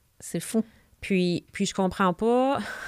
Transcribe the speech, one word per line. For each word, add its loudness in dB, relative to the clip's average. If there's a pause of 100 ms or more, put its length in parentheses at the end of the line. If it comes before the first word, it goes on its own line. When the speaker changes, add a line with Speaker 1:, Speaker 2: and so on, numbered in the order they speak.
(180)
Speaker 1:
c'est -6
fou. 0 (360)
Speaker 2:
Puis, 0
puis -2
je -2
comprends 2
pas 2 (280)